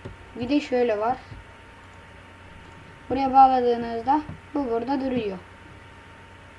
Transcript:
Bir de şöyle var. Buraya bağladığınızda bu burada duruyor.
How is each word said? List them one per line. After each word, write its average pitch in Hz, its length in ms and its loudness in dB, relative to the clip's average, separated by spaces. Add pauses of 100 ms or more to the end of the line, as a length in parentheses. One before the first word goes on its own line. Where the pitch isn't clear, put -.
(400)
Bir 240 100 -6
de 294 100 2
şöyle 247 380 0
var. 226 200 -2 (1900)
Buraya 262 240 0
bağladığınızda 247 880 4 (320)
bu 285 160 -2
burada 240 320 -2
duruyor. 233 360 -2 (1200)